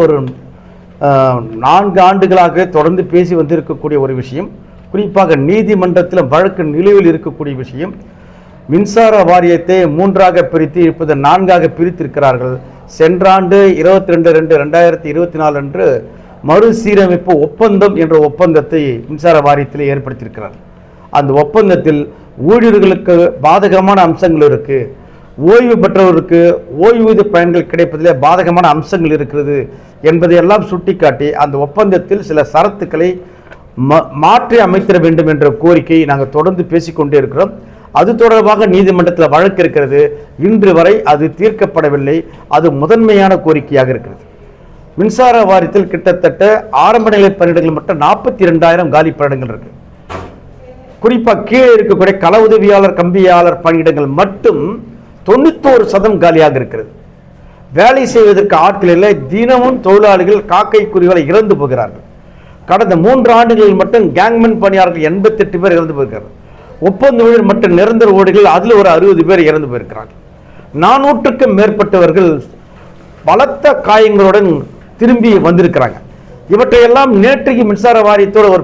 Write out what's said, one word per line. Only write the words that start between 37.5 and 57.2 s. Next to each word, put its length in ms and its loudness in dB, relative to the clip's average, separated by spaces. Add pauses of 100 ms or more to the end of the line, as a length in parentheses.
அது 120 0 (100)
தொடர்பாக 540 2
நீதிமன்றத்தில் 600 0
வழக்கு 280 0
இருக்கிறது. 380 0 (460)
இன்று 300 2
வரை 160 4 (180)
அது 140 0 (140)
தீர்க்கப்படவில்லை. 800 -2 (400)
அது 100 0 (140)
முதன்மையான 520 2 (120)
கோரிக்கையாக 500 0
இருக்கிறது. 280 -16 (760)
மின்சார 380 2 (140)
வாரியத்தில் 420 0
கிட்டத்தட்ட 500 -2 (420)
ஆரம்ப 300 0
நிலை 240 2
பணியிடங்கள் 380 0
மட்டும் 280 -6
நாற்பத்தி 440 -2
ரெண்டாயிரம் 460 0
காலி 240 0
பணியிடங்கள் 340 -4
இருக்கு. 180 -18 (1300)
குறிப்பா 300 0 (160)
கீழே 260 4
இருக்கக்கூடிய 460 2
கள 140 2 (100)
உதவியாளர், 540 2
கம்பியாளர் 640 2
பணியிடங்கள் 420 0 (120)
மட்டும் 420 -2 (680)
தொண்ணூத்தோரு 640 2
சதம் 320 0
காலியாக 360 2
இருக்கிறது. 300 -10 (880)